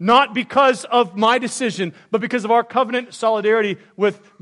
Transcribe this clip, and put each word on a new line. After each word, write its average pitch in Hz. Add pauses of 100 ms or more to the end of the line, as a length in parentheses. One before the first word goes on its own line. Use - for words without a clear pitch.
not 233
because 254
of 226
my 220
decision, 196 (160)
but 214
because 233
of 214
our 233
covenant 240
solidarity 214 (180)
with 202 (220)